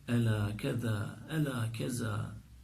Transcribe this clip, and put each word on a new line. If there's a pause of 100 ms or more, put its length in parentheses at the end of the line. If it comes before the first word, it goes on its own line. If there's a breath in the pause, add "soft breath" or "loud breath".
"Ela
keza,
ela
keza." (220)